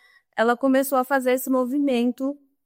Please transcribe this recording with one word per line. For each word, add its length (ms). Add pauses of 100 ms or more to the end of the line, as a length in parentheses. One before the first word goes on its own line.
(360)
ela 200
começou 420
a 60
fazer 280
esse 160
movimento 880 (300)